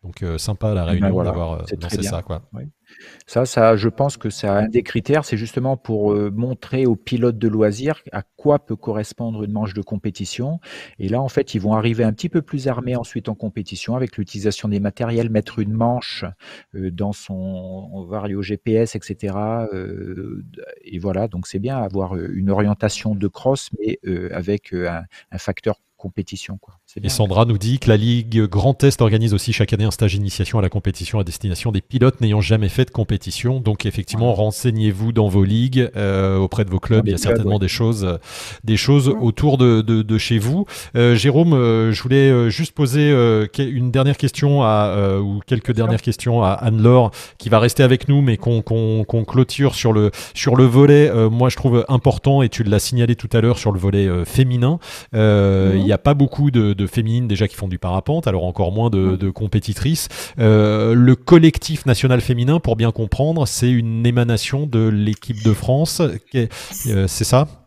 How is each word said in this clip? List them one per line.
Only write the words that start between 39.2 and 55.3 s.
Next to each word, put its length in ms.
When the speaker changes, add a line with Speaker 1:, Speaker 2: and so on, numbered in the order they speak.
Speaker 1:
autour 340
de, 220
de, 220
de 160
chez 220
vous. 260
Euh, 180
Jérôme, 380
euh, 400
je 100
voulais, 260
euh, 200
juste 260
poser, 340
euh, 380
que-, 160
une 260
dernière 280
question 440
à, 340
euh, 260
ou 260
quelques 200
Speaker 2:
Bien 60
sûr. 120
Speaker 1:
dernières 160
questions 420
à 60
Anne-Laure, 600
qui 100
va 120
rester 220
avec 280
nous, 120
mais 140
qu'on, 260
qu'on, 440
qu'on 180
clôture 500
sur 200
le, 180
sur 240
le 80
volet, 440
euh, 200
moi 180
je 80
trouve 320
important, 540
et 80
tu 140
l'as 160
signalé 360
tout 160
à 80
l'heure 180
sur 140
le 80
volet, 260
euh, 200
féminin. 540
Euh, 560